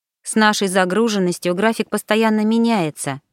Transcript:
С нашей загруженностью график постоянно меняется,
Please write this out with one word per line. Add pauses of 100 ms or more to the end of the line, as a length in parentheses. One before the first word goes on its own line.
(220)
С
нашей
загруженностью
график
постоянно
меняется, (100)